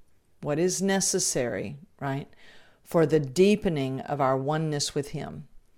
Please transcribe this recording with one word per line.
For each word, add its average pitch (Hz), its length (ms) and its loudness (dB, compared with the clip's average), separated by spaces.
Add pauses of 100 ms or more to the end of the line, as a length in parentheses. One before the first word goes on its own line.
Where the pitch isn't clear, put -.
(420)
What 147 160 -2
is 175 240 0
necessary, 165 920 0 (240)
right, 139 280 -6 (540)
for 165 240 2
the 156 140 4
deepening 147 800 2
of 143 200 -4
our 135 160 4
oneness 151 580 -2
with 143 160 -4
him. - 380 -10 (300)